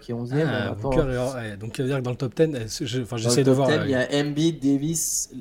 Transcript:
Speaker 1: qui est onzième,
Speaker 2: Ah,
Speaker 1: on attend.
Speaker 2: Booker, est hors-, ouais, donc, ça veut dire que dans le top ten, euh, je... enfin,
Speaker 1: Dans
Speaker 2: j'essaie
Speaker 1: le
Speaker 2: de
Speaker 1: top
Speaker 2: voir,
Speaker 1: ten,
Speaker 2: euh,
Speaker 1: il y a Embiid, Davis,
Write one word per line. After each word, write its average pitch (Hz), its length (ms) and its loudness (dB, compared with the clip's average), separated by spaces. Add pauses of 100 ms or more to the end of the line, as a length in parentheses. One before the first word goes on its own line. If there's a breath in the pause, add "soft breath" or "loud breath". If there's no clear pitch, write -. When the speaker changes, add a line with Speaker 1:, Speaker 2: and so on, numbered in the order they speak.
Speaker 1:
qui - 100 -10
est - 20 -4
onzième, 127 380 0
Speaker 2:
Ah, 104 180 -2
Speaker 1:
on - 40 -4
attend. 113 160 -4
Speaker 2:
Booker, 131 200 2
est 127 80 -2
hors-, 127 180 -2
ouais, 110 200 -8
donc, 110 220 -10
ça 139 60 -2
veut 127 60 -2
dire 139 100 -2
que 127 40 -4
dans 123 80 -2
le 120 60 -6
top 123 180 -4
ten, 160 180 4
euh, 113 140 -6
je... 123 340 -4
enfin, 117 140 -8
Speaker 1:
Dans 117 60 -4
Speaker 2:
j'essaie 120 160 2
Speaker 1:
le 139 60 4
Speaker 2:
de 131 80 6
Speaker 1:
top 131 40 8
Speaker 2:
voir, 135 140 2
Speaker 1:
ten, 151 100 4
Speaker 2:
euh, - 60 -2
Speaker 1:
il 139 60 0
y 131 40 2
a 143 300 0
Embiid, 151 340 0
Davis, 139 800 0